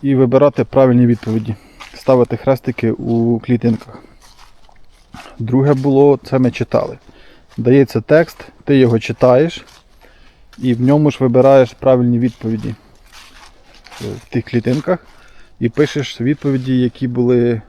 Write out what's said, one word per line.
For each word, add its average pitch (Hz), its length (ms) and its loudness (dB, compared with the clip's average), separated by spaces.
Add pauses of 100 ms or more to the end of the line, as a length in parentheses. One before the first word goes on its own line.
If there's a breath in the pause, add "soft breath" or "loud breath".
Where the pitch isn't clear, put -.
і 139 120 0
вибирати 131 500 2
правильні 127 420 2
відповіді. 110 480 -4 (400 loud breath)
Ставити 127 420 0
хрестики - 560 -4
у 117 480 -2
клітинках. 120 580 -4 (1400 loud breath)
Друге 135 360 0
було, 135 500 2
це 131 140 -4
ми 127 120 2
читали. - 480 -4 (580 soft breath)
Дається 127 440 2
текст, 156 380 0 (260)
ти 143 140 2
його 117 200 2
читаєш 127 680 0 (920 soft breath)
і 123 160 -2
в 117 60 -6
ньому 147 300 2
ж - 100 -8
вибираєш 131 520 4
правильні 123 460 0
відповіді, 110 560 -6 (1300)
е, - 20 -14 (220)
в - 60 -20
тих 123 120 -4
клітинках 127 540 -2 (600 soft breath)
і 120 80 -2
пишеш 143 520 -4
відповіді, 131 600 -2
які 123 280 -4
були 120 600 0